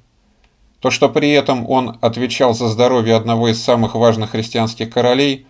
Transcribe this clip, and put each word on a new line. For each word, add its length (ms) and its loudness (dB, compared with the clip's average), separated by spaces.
То, 100 0
что 180 0
при 220 0
этом 400 0
он 320 -4
отвечал 540 0
за 120 -4
здоровье 480 2
одного 340 0
из 140 -2
самых 300 0
важных 380 2
христианских 580 -6
королей, 600 0